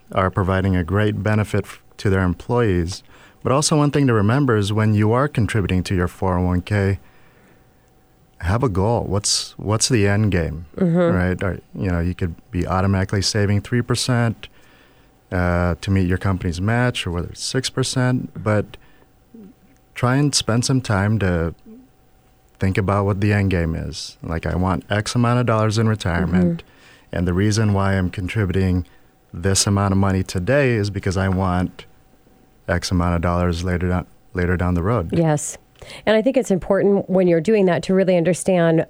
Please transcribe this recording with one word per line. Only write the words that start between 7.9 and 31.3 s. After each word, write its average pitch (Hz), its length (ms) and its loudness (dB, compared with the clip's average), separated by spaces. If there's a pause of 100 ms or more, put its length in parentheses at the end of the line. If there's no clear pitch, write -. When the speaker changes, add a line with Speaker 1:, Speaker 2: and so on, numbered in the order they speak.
Speaker 1:
have 98 240 -2
a 127 60 2
goal. 95 340 0
What's, - 560 -4
what's 107 300 -2
the 104 180 2
end 101 240 2
game, 82 340 -2 (120)
Speaker 2:
Mm-hmm. 175 380 2
Speaker 1:
right? 90 280 0
Or, 87 160 -4 (160)
you 95 160 -2
know, 85 80 0
you 90 160 -2
could 85 180 -4 (160)
be 87 160 -2
automatically 95 560 0
saving 101 400 0
three 120 220 -2
percent, 120 640 -2 (840)
uh, 87 500 0
to 98 100 -4
meet 95 160 2
your 90 100 0
company's 90 420 -2
match, 120 480 0
or 87 40 -4
whether 85 180 -4
it's - 140 -16
six - 260 -4
percent, 127 640 -2 (100)
but 104 360 -2 (1200)
try 123 200 2
and 143 180 2
spend 117 320 0
some 131 160 0
time 104 380 0
to 85 340 0 (1040)
think 95 180 0
about 98 280 0
what 98 160 -2
the 104 120 2
end 101 180 2
game 82 240 0
is. 76 480 -10
Like, 82 220 -6
I 82 100 -2
want 90 340 0
X 104 260 -2
amount 120 240 2
of 123 60 0
dollars 110 320 0
in 113 120 2
retirement, 170 760 0
Speaker 2:
Mm-hmm. - 540 -16
Speaker 1:
and 87 100 0
the 90 60 0
reason 104 400 0
why 98 240 2
I'm 90 120 0
contributing 92 760 -2 (480)
this 95 320 0
amount 98 280 2
of 95 40 2
money 95 260 2
today 123 500 0
is 104 160 0
because 98 280 -4
I 95 120 0
want 92 560 -2 (840)